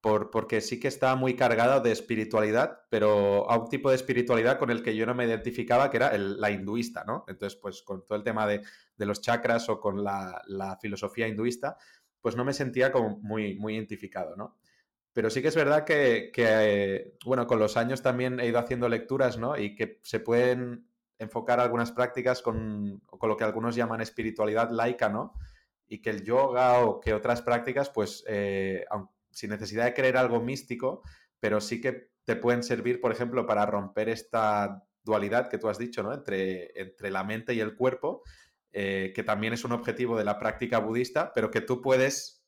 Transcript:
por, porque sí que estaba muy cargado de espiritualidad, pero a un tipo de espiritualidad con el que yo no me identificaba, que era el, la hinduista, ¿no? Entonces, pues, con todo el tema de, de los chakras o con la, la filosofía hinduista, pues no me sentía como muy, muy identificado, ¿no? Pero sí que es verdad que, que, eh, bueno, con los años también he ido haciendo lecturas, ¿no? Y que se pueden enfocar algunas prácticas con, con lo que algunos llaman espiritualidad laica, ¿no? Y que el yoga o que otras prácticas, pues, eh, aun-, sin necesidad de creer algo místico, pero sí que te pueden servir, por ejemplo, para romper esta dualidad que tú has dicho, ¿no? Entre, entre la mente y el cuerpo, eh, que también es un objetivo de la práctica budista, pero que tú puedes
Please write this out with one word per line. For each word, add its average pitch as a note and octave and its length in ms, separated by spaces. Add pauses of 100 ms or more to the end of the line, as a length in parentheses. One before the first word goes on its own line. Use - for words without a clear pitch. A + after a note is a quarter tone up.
por, G#2+ 280
porque A2 300
sí A#2 220
que C#3 80
estaba C3 260
muy C3 220
cargado B2 420
de A#2 140
espiritualidad, A2 960
pero G#2 600
a A#2 80
un A#2+ 120
tipo C#3 200
de C3 60
espiritualidad B2 640
con B2+ 100
el A#2 140
que A2 140
yo A2+ 80
no A#2+ 100
me B2 100
identificaba, A#2+ 640
que A#2 80
era C3+ 120
el, G2+ 320
la G#2 100
hinduista, G2+ 540
¿no? A#2 240
Entonces, F#2+ 320
pues, F#2+ 200
con F#2+ 240
todo G#2+ 120
el G2+ 80
tema A2 200
de, G#2 160 (360)
de G#2 80
los G2+ 160
chakras A#2 480
o G#2+ 100
con G2+ 240
la, G2 440
la F#2+ 300
filosofía G#2+ 520
hinduista, A#2+ 480 (420)
pues A2+ 160
no B2 80
me C#3 80
sentía B2+ 400
como A2 300
muy, G#2 340
muy G#2+ 200
identificado, F#2+ 600
¿no? G#2 220 (560)
Pero A2 180
sí B2+ 100
que C#3+ 60
es D3+ 80
verdad D3+ 280
que, C3+ 480
que, A#2+ 140
eh, G2+ 800
bueno, C3 220
con B2 100
los G#2+ 180
años B2 280
también B2+ 360
he B2 60
ido A#2 140
haciendo A#2+ 280
lecturas, A#2 520
¿no? C3 180
Y G#2 160
que - 300
se - 160
pueden B2 680 (300)
enfocar A#2+ 420
algunas A#2 320
prácticas B2 520
con, G#2+ 560
con - 280
lo G#2+ 80
que A2+ 80
algunos A2 320
llaman A2+ 240
espiritualidad A2 680
laica, A#2+ 400
¿no? A2 240 (540)
Y G#2+ 160
que A2+ 80
el G2 120
yoga B2 580
o G#2+ 180
que A2 160
otras A#2+ 260
prácticas, B2+ 480
pues, - 380
eh, G2 640
aun-, G2 180 (220)
sin - 180
necesidad G#2+ 360
de B2 100
creer C3 220
algo A#2+ 220
místico, C3 640 (380)
pero G#2+ 220
sí A#2 200
que - 300 (120)
te A2+ 120
pueden A#2+ 260
servir, A#2+ 400
por A#2 100
ejemplo, A#2+ 360
para G#2 180
romper G#2 440
esta G#2 760 (200)
dualidad G#2+ 460
que G#2 80
tú A2 100
has G#2 120
dicho, A#2 240
¿no? A2 100
Entre, F#2+ 640
entre G2 300
la F#2+ 140
mente A2+ 320
y A2+ 40
el G#2+ 160
cuerpo, C3 460 (500)
eh, G2 440
que G#2 80
también A2 300
es A#2 100
un A#2+ 80
objetivo A#2 440
de G#2+ 100
la G#2 120
práctica A#2+ 400
budista, B2 560
pero A2 160
que A2+ 120
tú B2 200
puedes C3 540 (120)